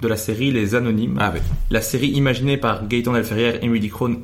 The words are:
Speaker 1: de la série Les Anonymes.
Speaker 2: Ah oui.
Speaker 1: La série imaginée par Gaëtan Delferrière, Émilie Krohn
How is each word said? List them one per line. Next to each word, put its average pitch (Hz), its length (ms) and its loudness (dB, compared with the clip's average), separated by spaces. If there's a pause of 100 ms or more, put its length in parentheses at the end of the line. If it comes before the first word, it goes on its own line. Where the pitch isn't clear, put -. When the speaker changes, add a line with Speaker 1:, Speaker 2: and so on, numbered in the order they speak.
Speaker 1:
de 117 80 0
la 107 80 0
série 117 340 -2
Les 107 240 0
Anonymes. 120 420 0
Speaker 2:
Ah 104 160 0
oui. 85 60 -2 (320)
Speaker 1:
La 113 80 2
série 127 300 0
imaginée 135 480 2
par 107 280 -2
Gaëtan 120 280 0
Delferrière, 117 500 0
Émilie 113 240 2
Krohn 120 360 -2